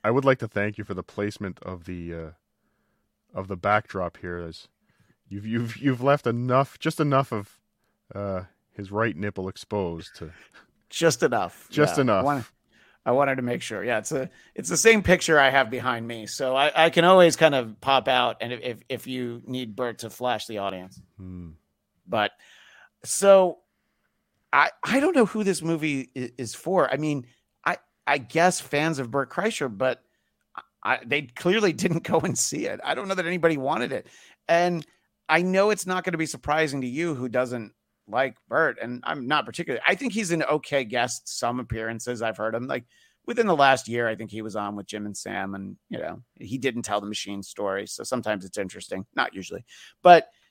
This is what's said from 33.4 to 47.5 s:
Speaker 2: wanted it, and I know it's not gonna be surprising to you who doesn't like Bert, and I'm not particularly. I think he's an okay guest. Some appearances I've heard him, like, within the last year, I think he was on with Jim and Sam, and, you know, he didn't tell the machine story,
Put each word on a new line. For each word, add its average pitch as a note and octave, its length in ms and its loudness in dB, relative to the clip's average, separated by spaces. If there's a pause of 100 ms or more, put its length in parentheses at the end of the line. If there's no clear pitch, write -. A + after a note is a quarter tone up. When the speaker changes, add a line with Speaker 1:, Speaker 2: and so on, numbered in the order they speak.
Speaker 2:
wanted C3+ 360 -4
it, A2+ 140 -8 (420)
and E3+ 380 2 (420)
I E3 140 2
know F#3+ 280 2
it's G#3 160 -4
not F#3 180 -4
gonna E3+ 140 -4
be D#3+ 80 -2
surprising D3 560 -2
to B2+ 40 -4
you D3+ 280 -4
who B2+ 140 -4
doesn't A#2+ 440 -4 (360)
like B2 280 -2 (120)
Bert, C#3+ 320 0
and B2 240 -8
I'm C#3+ 220 -4
not D3+ 180 0
particularly. - 400 -6
I F#3 120 4
think C4+ 160 -6
he's G3+ 180 -4
an D#3+ 140 0
okay C#3+ 400 0
guest. A#2+ 440 -4 (120)
Some A#2+ 180 -2
appearances A2+ 640 -6
I've A2 140 -2
heard A2 180 -4
him, B2 140 -6
like, B2+ 160 -6 (420)
within A#3 220 0
the E3+ 80 4
last C3+ 320 4
year, A#2 180 -2
I A2+ 80 -2
think G2+ 160 -10
he A2 120 -10
was G#2+ 120 -8
on G#2 220 -6
with G2+ 100 -10
Jim G#2+ 200 -8
and G2+ 100 -10
Sam, G2 400 -6
and, G2 200 -12 (120)
you - 100 -8
know, F2+ 240 -10 (140)
he A#2 200 -10
didn't A#2+ 260 -4
tell G#2 180 -2
the G2+ 80 -8
machine G2+ 340 -8
story, G2 460 -4